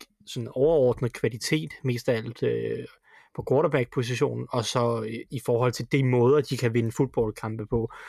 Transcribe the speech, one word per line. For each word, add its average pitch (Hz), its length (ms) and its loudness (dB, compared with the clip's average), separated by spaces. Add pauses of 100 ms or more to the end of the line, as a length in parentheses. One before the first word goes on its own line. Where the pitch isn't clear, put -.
(260)
sådan 117 260 -8
overordnet 131 600 2
kvalitet, 147 580 -2 (120)
mest 123 260 -2
af 123 60 2
alt, 117 280 -6
øh, 117 420 -2 (500)
på - 140 -8
quarterback-positionen, 127 1000 0
og 120 160 -2
så 117 380 0
i, 113 280 -8
i 117 140 -6
forhold 120 260 2
til 120 200 -8
de 139 120 4
måder, 123 380 6
de 127 160 -4
kan 117 160 0
vinde 113 180 0
fodboldkampe 110 760 -2
på, 113 260 -2 (160)